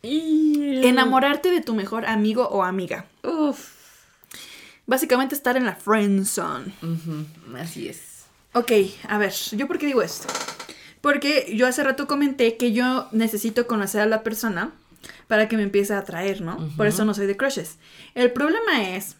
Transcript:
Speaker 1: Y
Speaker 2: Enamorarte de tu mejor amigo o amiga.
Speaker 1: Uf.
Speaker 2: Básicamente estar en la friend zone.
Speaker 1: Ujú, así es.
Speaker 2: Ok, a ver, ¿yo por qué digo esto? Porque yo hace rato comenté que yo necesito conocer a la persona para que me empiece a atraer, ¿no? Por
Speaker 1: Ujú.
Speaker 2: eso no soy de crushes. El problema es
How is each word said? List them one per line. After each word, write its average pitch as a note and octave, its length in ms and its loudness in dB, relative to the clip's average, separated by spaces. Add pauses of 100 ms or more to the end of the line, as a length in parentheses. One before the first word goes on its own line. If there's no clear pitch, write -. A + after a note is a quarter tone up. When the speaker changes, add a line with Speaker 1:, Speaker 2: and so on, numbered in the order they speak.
Speaker 1:
Y D4 840 2
Speaker 2:
Enamorarte C4 640 4
de E4+ 100 4
tu A#3 140 -2
mejor A3 300 -4
amigo A3 440 2
o G3 140 2
amiga. F3+ 420 -4 (180)
Speaker 1:
Uf. D4+ 460 -2 (1160)
Speaker 2:
Básicamente C4 480 2
estar B3+ 220 0
en B3+ 80 2
la G#3+ 100 -2
friend G3+ 500 2
zone. E3+ 560 -6
Speaker 1:
Ujú, D#3+ 440 -6 (320)
así E3 300 -10
es. - 380 -16 (280)
Speaker 2:
Ok, A#3+ 180 0 (360)
a G#3 100 -4
ver, G3 140 0 (200)
¿yo A3+ 160 -4
por D#4+ 100 -4
qué D4 80 -4
digo C4 160 2
esto? - 260 -6 (720)
Porque C#4+ 560 2
yo B3 120 4
hace B3+ 160 0
rato C4+ 240 0
comenté C4+ 500 2
que A#3+ 160 2
yo B3 380 0
necesito A3 560 0
conocer G#3 340 -2
a G#3 40 4
la A3 180 2
persona G#3+ 480 -4 (560)
para A3 200 4
que A3+ 80 -2
me G#3+ 80 2
empiece G3+ 300 2
a G3+ 60 -2
atraer, F#3+ 420 -4
¿no? E3 160 -8
Por D#3+ 300 -2
Speaker 1:
Ujú. G#3 80 2
Speaker 2:
eso G#3+ 100 2
no G#3+ 80 2
soy G3+ 140 -2
de G3 100 -2
crushes. C4 400 -4 (360)
El B3 200 4
problema D#4 640 0
es - 240 -10